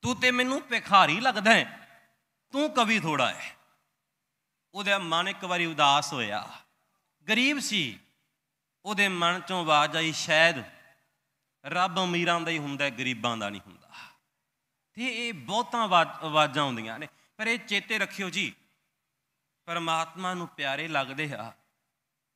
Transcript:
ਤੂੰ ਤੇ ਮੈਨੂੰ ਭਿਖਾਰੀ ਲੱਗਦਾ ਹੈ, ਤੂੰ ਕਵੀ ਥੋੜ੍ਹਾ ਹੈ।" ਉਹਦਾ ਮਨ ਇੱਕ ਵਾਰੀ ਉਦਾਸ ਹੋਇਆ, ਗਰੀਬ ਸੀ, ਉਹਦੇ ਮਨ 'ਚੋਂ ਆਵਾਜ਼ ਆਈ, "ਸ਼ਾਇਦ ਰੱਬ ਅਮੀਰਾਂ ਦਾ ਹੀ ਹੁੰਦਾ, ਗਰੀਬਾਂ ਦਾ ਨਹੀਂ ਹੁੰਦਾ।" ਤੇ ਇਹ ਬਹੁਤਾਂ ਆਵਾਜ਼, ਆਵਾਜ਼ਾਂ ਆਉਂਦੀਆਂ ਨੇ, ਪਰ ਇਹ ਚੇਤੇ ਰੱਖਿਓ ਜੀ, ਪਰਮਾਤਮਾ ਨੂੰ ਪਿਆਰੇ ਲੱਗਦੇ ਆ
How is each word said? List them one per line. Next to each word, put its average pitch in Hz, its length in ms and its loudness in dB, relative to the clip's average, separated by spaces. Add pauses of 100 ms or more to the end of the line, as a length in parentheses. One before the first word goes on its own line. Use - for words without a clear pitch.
ਤੂੰ 247 140 -2
ਤੇ 254 160 2
ਮੈਨੂੰ 254 300 0
ਭਿਖਾਰੀ 190 580 4
ਲੱਗਦਾ 226 340 4
ਹੈ, - 360 0 (640)
ਤੂੰ 285 180 0
ਕਵੀ 226 300 2
ਥੋੜ੍ਹਾ 143 340 0
ਹੈ।" - 220 -12 (1160)
ਉਹਦਾ 196 260 0
ਮਨ 170 280 0
ਇੱਕ 190 180 -8
ਵਾਰੀ 175 200 0
ਉਦਾਸ 147 480 4
ਹੋਇਆ, 104 360 -4 (800)
ਗਰੀਬ 262 300 2
ਸੀ, 147 400 -4 (840)
ਉਹਦੇ 202 220 0
ਮਨ 175 300 0
'ਚੋਂ 185 240 -4
ਆਵਾਜ਼ 151 360 2
ਆਈ, 160 140 0
"ਸ਼ਾਇਦ 160 440 4 (1080)
ਰੱਬ 175 380 0
ਅਮੀਰਾਂ 170 380 2
ਦਾ 165 100 -4
ਹੀ 165 60 0
ਹੁੰਦਾ, 143 320 -2
ਗਰੀਬਾਂ 120 480 -4
ਦਾ 104 120 -4
ਨਹੀਂ 101 180 -12
ਹੁੰਦਾ।" - 220 -20 (1040)
ਤੇ 240 340 -6
ਇਹ 233 60 -6
ਬਹੁਤਾਂ 208 500 -2
ਆਵਾਜ਼, 175 260 4
ਆਵਾਜ਼ਾਂ 151 540 2
ਆਉਂਦੀਆਂ 113 360 -4
ਨੇ, 151 80 -12 (300)
ਪਰ 220 100 -4
ਇਹ 233 120 -2
ਚੇਤੇ 202 400 -4
ਰੱਖਿਓ 196 300 -4
ਜੀ, 165 260 -4 (1120)
ਪਰਮਾਤਮਾ 170 680 -2
ਨੂੰ 175 140 -8
ਪਿਆਰੇ 143 400 -6
ਲੱਗਦੇ 143 460 -4
ਆ 113 200 -12 (840)